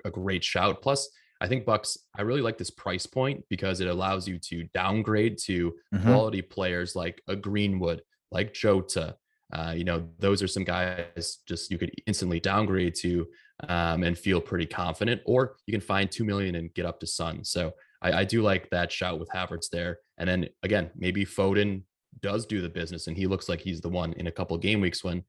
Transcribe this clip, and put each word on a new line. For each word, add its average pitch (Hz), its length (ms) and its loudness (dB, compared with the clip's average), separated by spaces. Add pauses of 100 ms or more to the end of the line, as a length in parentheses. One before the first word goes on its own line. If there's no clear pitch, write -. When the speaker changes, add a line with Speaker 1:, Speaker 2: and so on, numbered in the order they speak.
Speaker 1:
a 101 40 -2
great 92 340 -2
shout. 95 380 2
Plus, 139 260 2 (340)
I - 60 -2
think, 120 180 0
Bucks, - 320 2 (200)
I 104 40 -2
really 123 200 2
like 113 160 0
this - 140 -6
price - 340 -4
point 131 440 -2
because 95 300 0
it 90 80 0
allows 92 400 0
you 90 120 -6 (100)
to 85 140 -6 (100)
downgrade 107 720 2
to 87 300 0 (200)
Speaker 2:
Mm-hmm. 101 140 4
Speaker 1:
quality 110 340 6
players 90 540 -2
like 90 320 -4
a 98 80 0
Greenwood, 98 640 0 (300)
like 101 220 -2
Jota. 95 640 2 (360)
Uh, 82 220 -4
you 85 80 -2
know, 85 240 -2 (100)
those 98 240 4
are 95 60 0
some 95 160 -2
guys 87 800 -4
just - 240 -8
you 90 80 -2
could 85 140 -2 (160)
instantly 90 320 0
downgrade 95 560 2
to, 87 320 0 (400)
um, 85 360 2
and 85 140 0
feel 95 220 2
pretty 85 260 -2
confident, 98 600 -2
or 127 320 2 (100)
you 107 60 -2
can 104 80 0
find 98 280 2
two - 140 -4
million 98 320 0
and 85 180 -6
get 90 120 -2
up 87 160 -6
to 82 60 -8
Son. 82 360 -4
So 85 300 -2 (280)
I, 82 120 2
I 92 100 4
do 113 180 2
like 98 280 2
that 87 220 0
shout 90 280 -4
with 85 100 -8
Havertz 90 400 -6
there. 87 300 -4 (180)
And 87 120 0
then 90 180 2 (160)
again, 95 320 2
maybe 92 300 0
Foden 98 560 2 (400)
does 104 240 -2
do 104 160 -2
the 87 80 -4
business 82 380 -8
and 82 100 -4
he 95 100 2
looks 92 220 0
like 85 100 0
he's 85 220 -4
the 85 80 -4
one 85 240 -2
in 85 140 -4
a 82 40 -4
couple 85 260 -4
game 101 220 2
weeks 90 240 0
when 87 240 -4